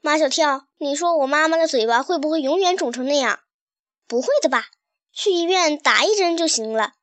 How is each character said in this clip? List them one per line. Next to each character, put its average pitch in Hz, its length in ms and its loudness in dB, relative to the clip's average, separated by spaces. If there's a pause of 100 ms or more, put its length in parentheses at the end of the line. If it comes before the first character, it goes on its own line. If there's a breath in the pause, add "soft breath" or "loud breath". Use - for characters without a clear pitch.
“马 302 160 0
小 302 140 2
跳， 285 380 0 (100)
你 285 180 -4
说 339 220 0
我 277 80 0
妈 294 220 2
妈 330 100 0
的 330 100 0
嘴 233 180 0
巴 233 160 2
会 339 160 -2
不 302 120 -2
会 320 100 0
永 285 180 0
远 359 160 2
肿 302 160 -4
成 247 140 -8
那 285 140 0
样 233 260 -2 (640)
？”“不 240 140 -2
会 254 60 -4 (120)
的 - 80 -2
吧， 247 220 -2 (420)
去 - 180 -2
医 349 120 2
院 339 360 2
打 285 260 2
一 415 120 2
针 349 180 0
就 330 140 -2
行 220 240 -4
了。 220 300 -2